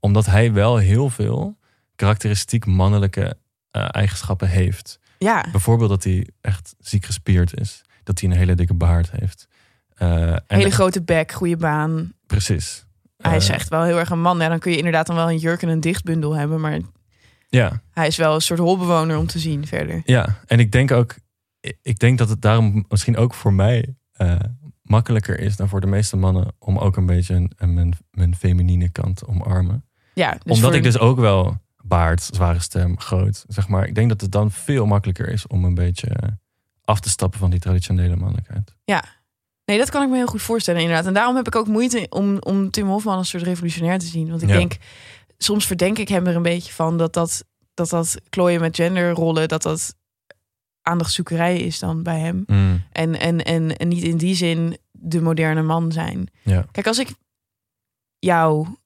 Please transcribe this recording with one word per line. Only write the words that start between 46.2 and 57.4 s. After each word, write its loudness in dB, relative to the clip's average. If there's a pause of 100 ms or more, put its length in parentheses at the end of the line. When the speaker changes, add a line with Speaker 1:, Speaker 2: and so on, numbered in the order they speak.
Speaker 2:
er 0
een 0
beetje -2
van -2
dat 0
dat, -4 (300)
dat, -4
dat -4
klooien 0
met -2
genderrollen, 0
dat -4
dat -6 (880)
aandachtzoekerij -2
is -6
dan -6
bij -4
hem. -4
Speaker 1:
Mm. 2 (100)
Speaker 2:
En, -2
en, 0
en, -2
en -4
niet -2
in 0
die 0
zin -2 (120)
de -4
moderne 0
man 0
zijn. -6 (120)
Speaker 1:
Ja. 0
Speaker 2:
Kijk, -6
als 0
ik -6 (1040)